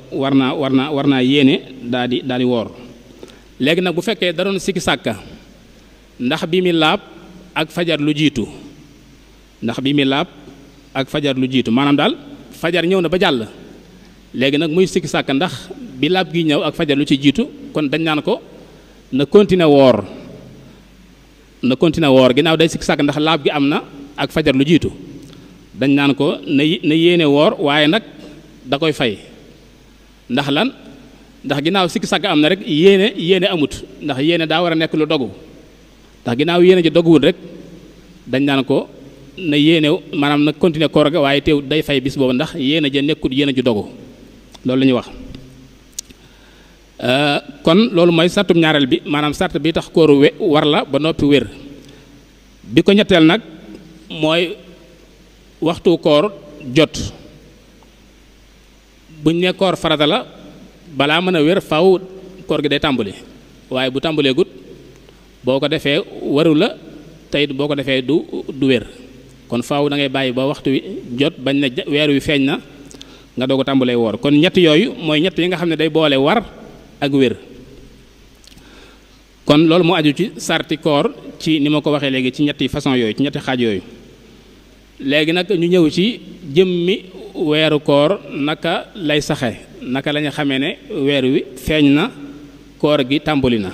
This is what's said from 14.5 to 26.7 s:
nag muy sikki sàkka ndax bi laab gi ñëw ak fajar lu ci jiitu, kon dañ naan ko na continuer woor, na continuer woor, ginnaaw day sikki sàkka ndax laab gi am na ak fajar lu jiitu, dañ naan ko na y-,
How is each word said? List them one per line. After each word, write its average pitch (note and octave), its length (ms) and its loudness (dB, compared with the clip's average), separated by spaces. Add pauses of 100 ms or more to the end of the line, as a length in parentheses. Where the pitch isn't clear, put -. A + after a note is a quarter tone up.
nag D#3+ 140 -2
muy F#3 160 2
sikki D#3+ 200 -4
sàkka C#3+ 260 -2
ndax D#3 360 -4 (300)
bi D3 100 0
laab F3+ 240 -2
gi E3+ 100 0
ñëw D#3 200 0
ak D3+ 100 -4
fajar C#3+ 240 -2
lu D3 80 0
ci C#3+ 160 0
jiitu, D3 240 2 (280)
kon D3+ 160 -2
dañ D#3 120 -2
naan D#3 220 -2
ko A#3+ 180 -2 (720)
na C3 160 0
continuer F#3 420 4
woor, C3+ 340 6 (1600)
na B2 140 0
continuer D#3+ 340 2
woor, C3 240 6
ginnaaw D#3+ 240 2
day D#3+ 120 4
sikki - 160 -8
sàkka D#3 180 0
ndax C#3+ 160 -2
laab D#3 240 0
gi - 80 0
am C#3+ 180 0
na F#3+ 140 -2 (340)
ak C#3 140 -4
fajar D3+ 240 0
lu C3+ 100 4
jiitu, D3 240 2 (880)
dañ C3+ 160 2
naan C#3+ 220 2
ko D3+ 320 -2
na C#3+ 160 0
y-, D#3+ 200 0